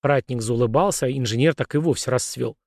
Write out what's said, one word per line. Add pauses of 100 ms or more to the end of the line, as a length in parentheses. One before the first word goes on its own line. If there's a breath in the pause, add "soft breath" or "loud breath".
Ратник
заулыбался,
а
инженер
так
и
вовсе
расцвел. (100)